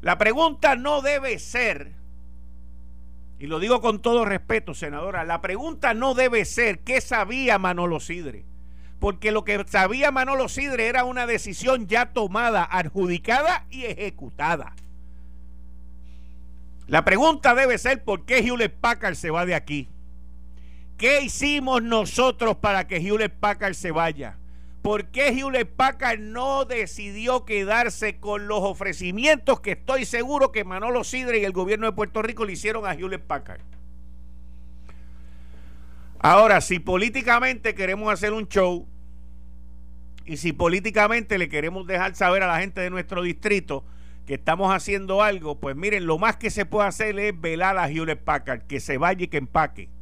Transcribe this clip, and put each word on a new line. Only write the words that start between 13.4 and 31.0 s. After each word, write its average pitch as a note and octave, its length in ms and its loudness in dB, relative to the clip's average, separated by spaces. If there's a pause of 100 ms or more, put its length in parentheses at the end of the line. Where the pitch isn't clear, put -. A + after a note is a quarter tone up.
y B3+ 140 -10
ejecutada. D#3+ 920 -4 (2250)
La D#3 180 6
pregunta C4 480 6
debe B3+ 240 6
ser C4 260 0
por G3 220 -2
qué B3+ 140 4
Hewlett A#3 340 2
Packard A#3 400 0
se E3 160 -6
va E3+ 160 2
de F3+ 80 0
aquí. D3 340 -4 (1120)
¿Qué C#4 240 4
hicimos C4 640 0
nosotros A#3 720 2
para G3 320 0
que F#3 100 -4
Hewlett G#3 360 0
Packard G3+ 420 0
se F3+ 160 -6
vaya? D3+ 460 -2 (460)
¿Por G#3 220 0
qué C#4 240 2
Hewlett C4 380 0
Packard C4 520 0
no B3+ 460 0
decidió A3 760 -2
quedarse G#3+ 760 2
con G#3 300 -4
los G#3+ 140 2
ofrecimientos G3 1000 2
que G3+ 100 -2
estoy B3+ 340 0
seguro C4 460 2
que G#3+ 120 -2
Manolo G#3 400 -2